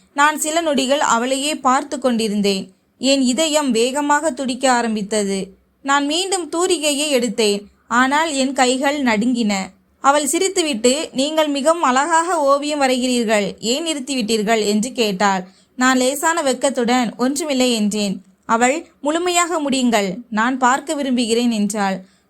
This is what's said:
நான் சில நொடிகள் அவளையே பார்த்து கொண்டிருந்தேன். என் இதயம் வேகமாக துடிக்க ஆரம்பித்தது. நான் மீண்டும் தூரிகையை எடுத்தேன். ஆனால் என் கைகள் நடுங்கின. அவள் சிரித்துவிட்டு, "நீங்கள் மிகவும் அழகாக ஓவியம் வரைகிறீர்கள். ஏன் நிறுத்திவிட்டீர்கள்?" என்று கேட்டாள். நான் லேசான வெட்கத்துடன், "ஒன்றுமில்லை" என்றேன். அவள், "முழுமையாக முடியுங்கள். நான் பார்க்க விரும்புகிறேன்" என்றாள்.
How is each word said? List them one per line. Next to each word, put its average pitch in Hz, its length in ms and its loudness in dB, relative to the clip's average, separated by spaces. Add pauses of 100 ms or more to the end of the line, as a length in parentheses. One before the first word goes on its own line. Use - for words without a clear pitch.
(140)
நான் 294 260 2
சில 311 220 0
நொடிகள் 277 380 0
அவளையே 262 560 0
பார்த்து 269 440 0
கொண்டிருந்தேன். 208 720 0 (260)
என் 269 240 2
இதயம் 294 500 2
வேகமாக 294 600 0
துடிக்க 262 400 -2
ஆரம்பித்தது. 208 880 -2 (260)
நான் 277 220 0
மீண்டும் 349 440 -2
தூரிகையை 311 640 0
எடுத்தேன். 220 480 0 (260)
ஆனால் 277 460 0
என் 269 200 0
கைகள் 277 500 0
நடுங்கின. 233 500 0 (460)
அவள் 294 260 4
சிரித்துவிட்டு, 302 880 0
"நீங்கள் 302 340 0
மிகவும் 294 340 0
அழகாக 320 580 2
ஓவியம் 285 420 0
வரைகிறீர்கள். 240 800 0
ஏன் 262 260 -2
நிறுத்திவிட்டீர்கள்?" 233 800 -2
என்று 208 260 0
கேட்டாள். 196 560 -2 (280)
நான் 254 220 2
லேசான 285 440 0
வெட்கத்துடன், 254 760 0
"ஒன்றுமில்லை" 262 560 0
என்றேன். 208 480 -2 (240)
அவள், 247 420 0 (140)
"முழுமையாக 339 600 0
முடியுங்கள். 240 540 0 (140)
நான் 233 280 0
பார்க்க 269 360 2
விரும்புகிறேன்" 240 580 0
என்றாள். 202 500 -2 (280)